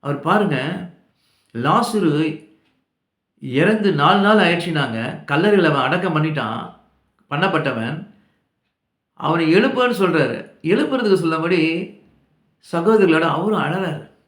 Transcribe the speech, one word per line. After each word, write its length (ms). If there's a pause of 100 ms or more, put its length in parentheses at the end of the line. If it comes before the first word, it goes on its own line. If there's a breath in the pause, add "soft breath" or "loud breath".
அவர் 140 (100)
பாருங்க, 300 (960)
லாசரு 580 (1300)
இறந்து 460 (100)
நாலு 240
நாள் 200
ஆயிடுச்சுனாங்க. 560 (320)
கல்லறையில 400
அவன் 160
அடக்கம் 300
பண்ணிட்டான், 460 (680)
பண்ணப்பட்டவன். 680 (1200)
அவனை 260 (120)
எழுப்புன்னு 440
சொல்றாரு. 380 (320)
எழுப்புறதுக்கு 520
சொன்னபடி 380 (1040)
சகோதரிகளோட 680
அவரும் 300
அழறாரு. 380 (240)